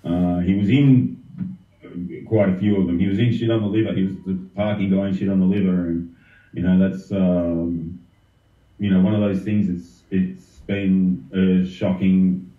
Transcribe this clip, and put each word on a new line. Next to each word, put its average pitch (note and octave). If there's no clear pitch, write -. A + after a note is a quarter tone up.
Uh, F2
he F#2+
was G2+
in C3
quite G2+
a F2+
few G2+
of E2+
them. E2+
He G2
was G2
in A#2+
Shit A2+
on A2
the G#2
Liver. G2
He F#2+
was F#2+
the F#2
parking G2
guy G2
in F#2
Shit G2
on F#2+
the F#2
Liver, F#2
and, E2+
you E2+
know, F#2
that's, F#2+
um, E2+
you G#2
know, F#2
one G#2
of G#2
those F#2+
things. G#2
It's, -
it's -
been F#2+
a F#2
shocking F#2